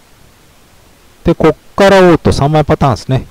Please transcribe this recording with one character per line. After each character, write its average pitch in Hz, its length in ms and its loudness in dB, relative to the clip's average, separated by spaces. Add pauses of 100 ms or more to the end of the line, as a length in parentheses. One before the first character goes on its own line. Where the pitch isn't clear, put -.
(1200)
で、 170 100 0
こ 160 160 -2
っ 151 60 -2 (200)
か 196 140 2
ら 196 120 4
オ 180 120 4
ー 151 40 2
ト - 140 -2
三 143 200 -2
枚 156 120 0
パ 156 140 -4
タ 143 120 -2
ー - 20 -2
ン 110 40 -4
で - 60 -10
す - 80 -12
ね。 131 220 -4